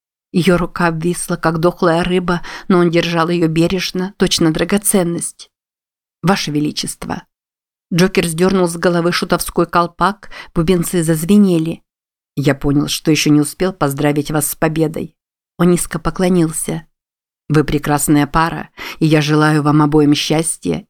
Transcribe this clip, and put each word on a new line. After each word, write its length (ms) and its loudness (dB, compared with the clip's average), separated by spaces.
Ее 240 4
рука 300 -2
обвисла, 500 -4
как 220 -2
дохлая 440 2
рыба, 380 -2
но 120 4
он 100 4
держал 400 0
ее 180 2
бережно, 720 -2
точно 340 2
драгоценность. 1000 -2
«Ваше 300 -2
Величество». 720 -6
Джокер 340 2
сдернул 400 2
с 80 -6
головы 380 0
шутовской 540 -2
колпак, 640 -2
бубенцы 480 0
зазвенели. 840 2
«Я 180 2
понял, 340 0
что 240 -2
еще 180 2
не 100 6
успел 320 -2
поздравить 600 -2
вас 180 -2
с 60 -10
победой». 600 -2
Он 120 4
низко 300 0
поклонился. 840 -2
«Вы 160 2
прекрасная 640 0
пара, 420 -2
и 60 2
я 160 4
желаю 420 2
вам 180 4
обоим 320 4
счастья 760 -4